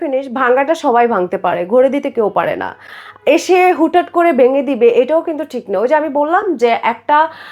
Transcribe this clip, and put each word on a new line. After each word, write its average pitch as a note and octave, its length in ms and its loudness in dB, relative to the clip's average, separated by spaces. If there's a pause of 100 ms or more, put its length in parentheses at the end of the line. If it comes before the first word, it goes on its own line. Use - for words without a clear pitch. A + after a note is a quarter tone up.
finish, C4+ 300 -4
ভাঙাটা C4 420 0
সবাই A#3+ 320 2
ভাঙতে F#3+ 300 -2
পারে, F3 280 -4
ঘরে B3 240 2
দিতে C#4 200 -4
কেউ A3+ 200 -2
পারে E3+ 260 -2
না। F#2 200 -8 (500)
এসে F4+ 460 4
হুটহাট E4 380 0
করে E4+ 220 2
ভেঙে C4 300 2
দিবে, A#3+ 260 0
এটাও C4 340 2
কিন্তু D#4 240 -8
ঠিক A#3+ 240 -12
না। F#3+ 100 -2
ওই A3+ 80 0
যে D4+ 80 2
আমি D4+ 140 -2
বললাম D#4+ 460 -2
যে A#3 120 0
একটা, D4 640 0 (220)